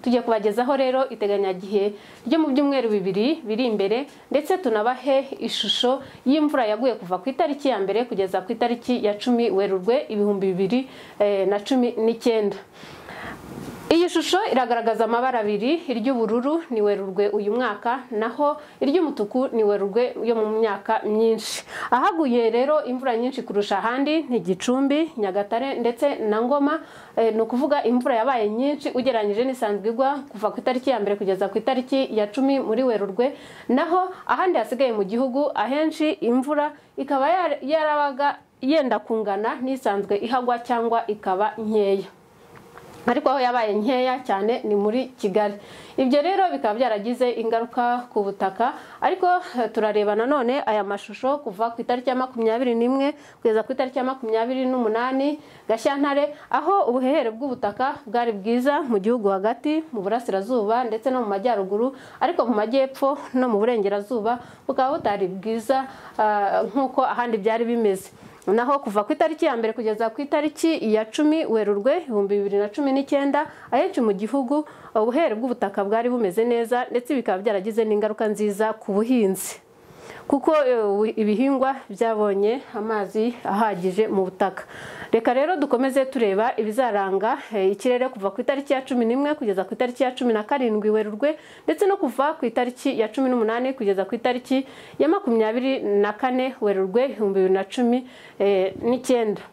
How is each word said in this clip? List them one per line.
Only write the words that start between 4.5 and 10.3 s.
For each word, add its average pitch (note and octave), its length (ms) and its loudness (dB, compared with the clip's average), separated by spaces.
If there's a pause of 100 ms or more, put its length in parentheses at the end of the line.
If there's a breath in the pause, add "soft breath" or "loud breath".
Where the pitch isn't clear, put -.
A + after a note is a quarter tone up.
tunabahe C4 580 0 (240)
ishusho B3 640 -2 (240 loud breath)
y'imvura D4 400 2
yaguye A3 280 0
kuva F#3 240 -4
ku F#3 120 -4
itariki C#4+ 380 0
ya A3+ 100 2
mbere G3 260 0
kugeza F#3+ 400 -2
ku A#3+ 80 -6
itariki A#3+ 520 0
ya G#3 140 2
cumi A#3 320 2
Werurwe G3 580 2
ibihumbi G3+ 440 0